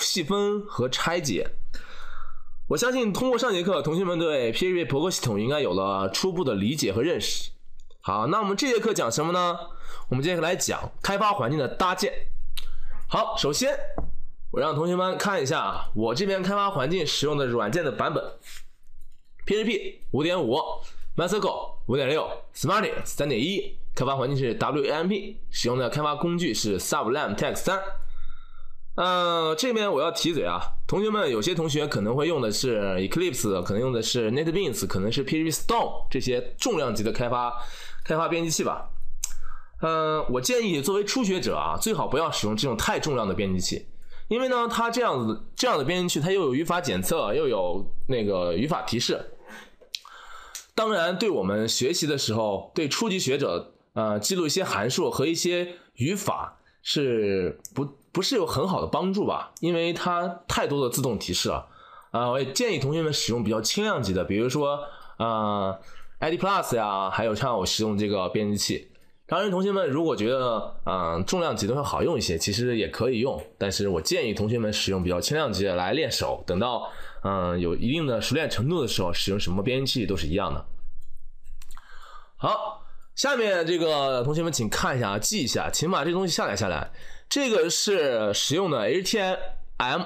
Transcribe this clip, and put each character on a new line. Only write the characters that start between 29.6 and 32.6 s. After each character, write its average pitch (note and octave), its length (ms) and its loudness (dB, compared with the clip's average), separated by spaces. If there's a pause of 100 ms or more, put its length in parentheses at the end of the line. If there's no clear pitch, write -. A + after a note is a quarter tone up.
边 G#3 180 2
我 C3+ 100 2
要 E3 80 2
提 E3 240 0
嘴 G#2 120 0
啊， F2 160 0 (260)
同 F#3 160 2
学 A3 60 2
们， G#3 200 2
有 A2 120 0
些 E3+ 120 0
同 D#3+ 160 0
学 D3 160 0
可 C#3 140 -2
能 G#2+ 160 0
会 D3 140 2
用 D3+ 120 2
的 A2 80 0
是 A2 300 2 (160)